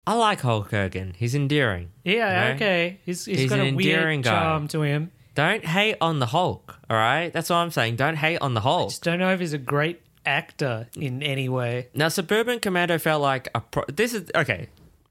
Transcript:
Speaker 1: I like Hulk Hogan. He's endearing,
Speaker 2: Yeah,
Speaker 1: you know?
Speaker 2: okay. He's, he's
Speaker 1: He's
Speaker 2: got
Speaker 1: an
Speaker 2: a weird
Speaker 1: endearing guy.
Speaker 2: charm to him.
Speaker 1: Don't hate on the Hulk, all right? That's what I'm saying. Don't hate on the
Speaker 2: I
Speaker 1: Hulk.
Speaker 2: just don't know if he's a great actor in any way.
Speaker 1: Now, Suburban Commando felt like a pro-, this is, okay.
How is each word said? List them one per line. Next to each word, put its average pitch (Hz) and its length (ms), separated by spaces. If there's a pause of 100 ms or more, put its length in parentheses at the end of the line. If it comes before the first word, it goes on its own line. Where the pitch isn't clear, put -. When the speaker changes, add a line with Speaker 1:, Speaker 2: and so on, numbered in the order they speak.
Speaker 1:
I 196 60
like 214 280
Hulk 113 300
Hogan. 95 460
He's 120 160
endearing, 135 580 (120)
Speaker 2:
Yeah, 190 400
Speaker 1:
you 123 60
know? 135 60
Speaker 2:
okay. 180 500
He's, 180 200
he's 185 140
Speaker 1:
He's 131 100
Speaker 2:
got - 100
Speaker 1:
an 135 140
Speaker 2:
a - 20
weird 156 200
Speaker 1:
endearing 160 260
guy. 120 100
Speaker 2:
charm 156 380
to 156 140
him. 147 280 (220)
Speaker 1:
Don't 170 320
hate 196 340
on 160 200
the 123 80
Hulk, 147 500 (120)
all 113 60
right? 139 380
That's 160 160
what 175 80
I'm 170 140
saying. 117 240
Don't 143 200
hate 156 220
on 131 160
the 113 80
Speaker 2:
I - 20
Speaker 1:
Hulk. 135 260
Speaker 2:
just - 140
don't 175 160
know 185 140
if 185 60
he's 170 140
a 151 40
great 143 440 (240)
actor 135 720
in 139 280
any 135 260
way. 123 440
Speaker 1:
Now, 151 160
Suburban 220 500
Commando 175 400
felt 156 220
like 135 340
a 117 60
pro-, - 300
this 226 220
is, 180 220
okay. 113 340 (420)